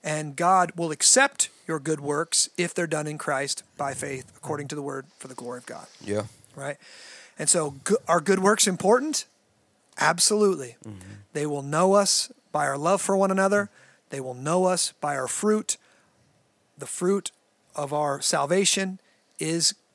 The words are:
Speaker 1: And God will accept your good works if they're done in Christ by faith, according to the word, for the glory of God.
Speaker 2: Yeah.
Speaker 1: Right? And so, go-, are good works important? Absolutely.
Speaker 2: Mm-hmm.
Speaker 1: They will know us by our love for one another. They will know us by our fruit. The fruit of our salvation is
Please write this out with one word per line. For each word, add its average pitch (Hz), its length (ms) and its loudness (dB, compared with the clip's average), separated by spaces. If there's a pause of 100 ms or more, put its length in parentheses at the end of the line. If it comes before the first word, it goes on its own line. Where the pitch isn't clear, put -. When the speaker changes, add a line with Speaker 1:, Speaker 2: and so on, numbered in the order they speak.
Speaker 1:
And 151 340 -6
God 180 400 4
will 170 140 -4
accept - 580 4 (180)
your 160 140 -4
good 151 200 -4
works 147 560 -2
if 175 180 -2
they're 175 120 0
done 151 200 -4
in 151 120 -8
Christ 139 440 -4 (140)
by 139 160 -4
faith, 135 440 -10
according 147 320 -8
to 151 60 -8
the 147 80 -8
word, 139 240 -8 (120)
for - 100 -18
the 131 60 -16
glory 123 240 -12
of 117 80 -18
God. 80 200 -14 (140)
Speaker 2:
Yeah. 104 240 -4 (300)
Speaker 1:
Right? 143 220 -10 (640)
And 151 120 -2
so, 151 220 0 (120)
go-, 202 120 2 (120)
are 170 120 4
good 190 180 2
works 202 280 4
important? 233 600 0 (720)
Absolutely. 170 760 2 (100)
Speaker 2:
Mm-hmm. 104 120 -14 (360)
Speaker 1:
They 147 100 -4
will 147 180 -4
know 160 320 4
us - 360 4 (220)
by 147 140 2
our 139 120 -2
love 180 240 2
for 196 140 2
one 190 140 4
another. 196 380 2 (420)
They 139 100 -6
will 131 140 -10
know 156 320 2
us 180 340 0
by 143 160 -2
our 131 100 -2
fruit. 214 500 0 (1040)
The 143 80 -10
fruit 185 460 -2 (420)
of 143 180 -6
our 147 280 -2
salvation 185 800 0 (400)
is 165 340 0 (200)